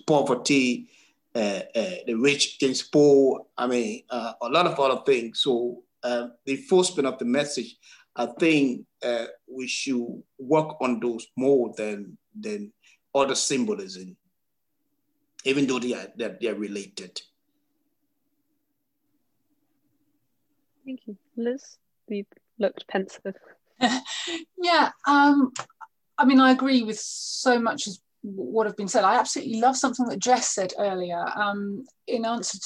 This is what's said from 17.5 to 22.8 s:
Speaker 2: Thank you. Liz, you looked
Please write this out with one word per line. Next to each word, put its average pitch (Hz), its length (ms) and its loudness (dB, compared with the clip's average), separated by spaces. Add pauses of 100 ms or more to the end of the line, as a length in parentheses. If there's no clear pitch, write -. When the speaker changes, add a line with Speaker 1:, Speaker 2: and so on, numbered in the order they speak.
Speaker 2:
Thank 262 200 -12
you. 202 120 -14 (180)
Liz, 240 420 -6 (300)
you 202 180 -6 (320)
looked - 300 -2